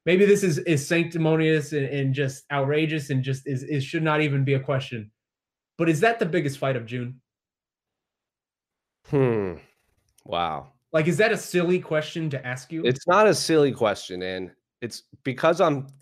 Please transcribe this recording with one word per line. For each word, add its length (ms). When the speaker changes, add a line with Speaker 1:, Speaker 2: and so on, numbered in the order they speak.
Speaker 1:
Maybe 200
this 200
is, 140
is 280
sanctimonious 880
and, 140
and 280
just 380
outrageous 580
and 140
just 240
is, 160
is, 180
should 220
not 160
even 240
be 100
a 60
question. 500
But 100
is 100
that 220
the 60
biggest 320
fight 180
of 100
June? 340
Speaker 2:
Hmm. 480
Wow. 440
Speaker 1:
Like, 160
is 80
that 160
a 40
silly 440
question 500
to 160
ask 240
you? 140
Speaker 2:
It's 240
not 180
a 80
silly 380
question, 500
and 300
it's 220
because 360
I'm 280